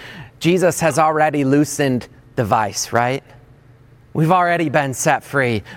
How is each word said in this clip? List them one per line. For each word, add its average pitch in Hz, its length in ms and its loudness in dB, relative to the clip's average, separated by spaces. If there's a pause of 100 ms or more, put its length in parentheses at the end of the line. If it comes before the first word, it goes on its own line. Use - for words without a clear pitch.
(380)
Jesus 170 400 2
has 160 220 0
already 156 420 2
loosened 139 640 0 (300)
the 123 80 -2
vice, 107 480 -2
right? 123 320 0 (880)
We've 156 180 0
already 175 380 2
been 139 260 -2
set 139 300 -2
free, 123 400 0 (120)